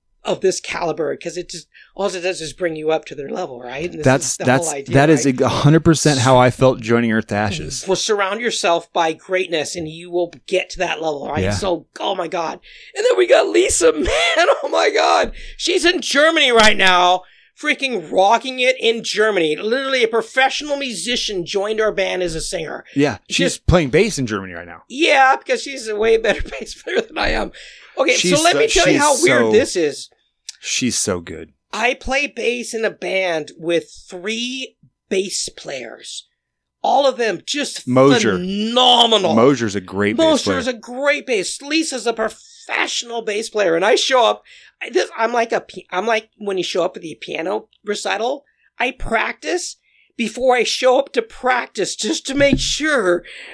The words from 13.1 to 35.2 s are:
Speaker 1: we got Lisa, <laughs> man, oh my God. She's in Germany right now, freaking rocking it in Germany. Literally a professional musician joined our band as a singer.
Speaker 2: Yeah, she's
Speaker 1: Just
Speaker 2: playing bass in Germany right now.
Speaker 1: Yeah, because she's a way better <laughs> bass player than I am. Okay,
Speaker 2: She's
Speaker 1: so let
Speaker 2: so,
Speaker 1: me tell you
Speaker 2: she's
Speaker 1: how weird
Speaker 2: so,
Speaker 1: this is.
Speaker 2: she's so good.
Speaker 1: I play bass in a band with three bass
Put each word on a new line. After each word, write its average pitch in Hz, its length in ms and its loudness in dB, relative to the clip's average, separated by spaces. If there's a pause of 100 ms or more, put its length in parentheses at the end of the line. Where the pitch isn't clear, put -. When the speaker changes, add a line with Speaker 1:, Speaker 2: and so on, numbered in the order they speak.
Speaker 1:
we 359 80 4
got - 220 6
Lisa, - 440 4
<laughs> - 0 -
man, 151 140 -2 (560)
oh 277 80 -6
my 330 180 2
God. - 420 2 (260)
She's 339 280 -2
in 349 160 2
Germany 294 500 2
right 214 240 6
now, 180 460 4 (340)
freaking 247 560 -4
rocking 226 480 2
it 254 200 2
in 226 240 0
Germany. 185 520 0
Literally 254 480 0
a 220 40 4
professional 269 720 0
musician 214 680 -6
joined 208 340 -4
our 214 120 0
band 185 320 -2
as 165 100 -4
a 160 80 -6
singer. 156 420 -8 (120)
Speaker 2:
Yeah, 139 240 0 (100)
she's - 80 -4 (160)
Speaker 1:
Just - 140 -6
Speaker 2:
playing 151 240 4
bass 196 260 2
in 131 80 -2
Germany 98 280 -6
right 85 140 -12
now. 85 220 -18
Speaker 1:
Yeah, 269 460 4
because 254 260 -4
she's 262 260 -12
a 214 80 -6
way 220 220 4
better 226 320 0
<laughs> - 100 -12
bass - 220 -14
player - 200 -4
than - 180 -10
I 208 100 -2
am. - 220 -4 (440)
Okay, - 200 2
Speaker 2:
She's 185 200 2
Speaker 1:
so 311 80 2
let 349 100 4
Speaker 2:
so, - 60 0
Speaker 1:
me 453 80 4
tell 370 200 2
you 330 60 4
Speaker 2:
she's 285 80 2
Speaker 1:
how 294 220 2
weird 123 220 4
Speaker 2:
so, 110 80 2
Speaker 1:
this - 240 2
is. 147 320 -4 (500)
Speaker 2:
she's - 400 -4
so 90 220 -2
good. 82 320 -16 (180)
Speaker 1:
I 233 220 -2
play 269 340 -4
bass 233 460 -6
in 220 120 -4
a 196 40 -2
band 175 680 -4
with 165 320 -2 (200)
three 233 680 -8 (320)
bass 190 400 -4